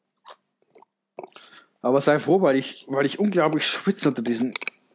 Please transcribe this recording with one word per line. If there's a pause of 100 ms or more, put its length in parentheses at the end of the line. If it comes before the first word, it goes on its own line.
(1800)
Aber
sei
froh,
weil
ich,
weil
ich
unglaublich
schwitze
unter
diesen (400)